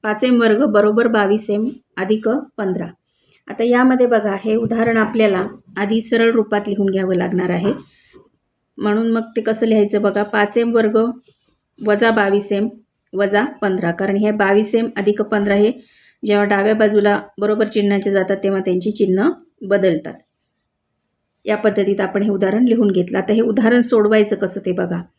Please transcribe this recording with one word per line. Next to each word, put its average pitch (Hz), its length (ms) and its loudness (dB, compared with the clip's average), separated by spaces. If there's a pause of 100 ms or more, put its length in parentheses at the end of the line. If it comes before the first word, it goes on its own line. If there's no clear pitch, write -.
पाच 214 220 -4
एम 247 160 4
वर्ग 220 240 2
बरोबर 214 420 2
बावीस 214 440 0
एम 214 180 -2 (280)
अधिक 214 320 -2
पंधरा. 202 580 -6 (600)
आता - 180 -8
यामध्ये 247 420 4
बघा 214 380 2
हे 220 120 0
उदाहरण 226 400 0
आपल्याला 214 500 2 (300)
आधी 208 240 0
सरळ 226 300 2
रूपात 214 380 0
लिहून 196 220 0
घ्यावं 190 240 -2
लागणार 180 360 -2
आहे, 175 220 -2 (1040)
म्हणून 214 340 -2
मग 226 100 0
ते 226 200 -6
कसं 220 260 -2
लिहायचं 208 360 2
बघा, 202 200 0
पाच 208 340 0
एम 233 180 0
वर्ग 226 360 2 (760)
वजा 214 240 2
बावीस 202 420 0
एम 202 160 -2 (440)
वजा 202 320 0
पंधरा, 185 460 -4
कारण 190 260 -2
हे 214 140 0
बावीस 208 440 0
एम 233 220 0
अधिक 208 260 0
पंधरा 202 320 0
हे 208 180 2 (540)
जेव्हा 208 180 2
डाव्या 202 300 2
बाजूला 208 480 2 (160)
बरोबर 214 300 0
चिन्हाचे 202 420 0
जातात 196 260 0
तेव्हा 196 240 -2
त्यांची 185 300 -2
चिन्ह 196 400 0 (320)
बदलतात. 185 520 -2 (1300)
या 214 120 -2
पद्धतीत 202 440 0
आपण 196 220 -2
हे 214 80 0
उदाहरण 196 340 0
लिहून 226 260 2
घेतलं. 180 280 0
आता 196 140 -2
हे 220 80 2
उदाहरण 226 400 2
सोडवायचं 214 560 2
कसं 190 240 -6
ते 185 120 -4
बघा. 175 300 -4 (160)